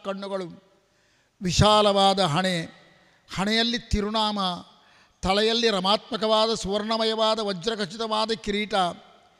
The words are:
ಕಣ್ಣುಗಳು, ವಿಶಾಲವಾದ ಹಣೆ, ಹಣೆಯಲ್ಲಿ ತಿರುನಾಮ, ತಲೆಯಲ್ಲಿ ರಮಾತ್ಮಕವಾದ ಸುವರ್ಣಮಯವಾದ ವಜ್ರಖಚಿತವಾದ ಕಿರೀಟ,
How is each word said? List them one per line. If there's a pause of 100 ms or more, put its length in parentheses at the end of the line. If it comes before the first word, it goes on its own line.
ಕಣ್ಣುಗಳು, (920)
ವಿಶಾಲವಾದ
ಹಣೆ, (760)
ಹಣೆಯಲ್ಲಿ (100)
ತಿರುನಾಮ, (840)
ತಲೆಯಲ್ಲಿ
ರಮಾತ್ಮಕವಾದ
ಸುವರ್ಣಮಯವಾದ
ವಜ್ರಖಚಿತವಾದ
ಕಿರೀಟ, (640)